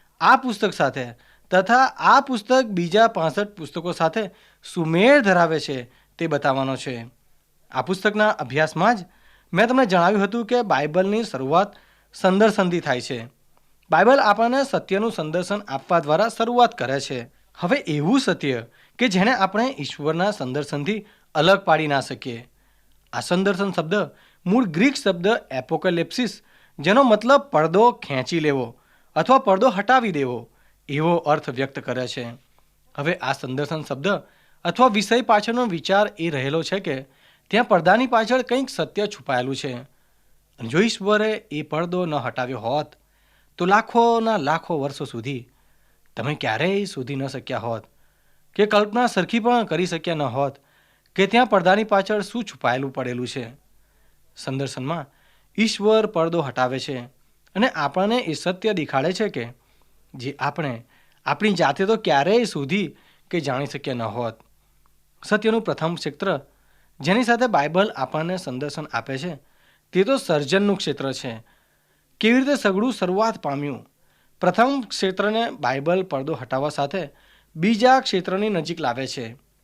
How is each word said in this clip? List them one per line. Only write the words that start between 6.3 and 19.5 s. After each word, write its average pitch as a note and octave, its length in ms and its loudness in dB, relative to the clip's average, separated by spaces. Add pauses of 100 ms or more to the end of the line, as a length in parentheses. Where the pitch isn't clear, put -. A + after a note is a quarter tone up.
છે. A#2+ 300 -10 (640)
આ C3 100 -4
પુસ્તકના G#3 480 2
અભ્યાસમાં D#3 640 0
જ F3+ 100 -10 (480)
મેં G#3 140 4
તમને B3+ 180 4
જણાવ્યું F#3 380 4
હતું G#3+ 220 -2
કે B3 160 0
બાઇબલની F#3+ 640 0
શરૂઆત E3 520 0 (380)
સંદર્શનથી F#3+ 640 2
થાય C3 220 -2
છે. A#2 260 -8 (600)
બાઇબલ G#3 300 6
આપણને A#3 440 2
સત્યનું G3+ 480 -2
સંદર્શન F3 500 -4
આપવા E3+ 380 0
દ્વારા D#3+ 280 2
શરૂઆત A#3 500 2
કરે C3+ 220 -2
છે. B2 320 -10 (240)
હવે F#3 220 0
એવું F3 420 0
સત્ય C3+ 440 -2 (360)
કે B3 80 2
જેને B3+ 260 2
આપણે G#3+ 460 0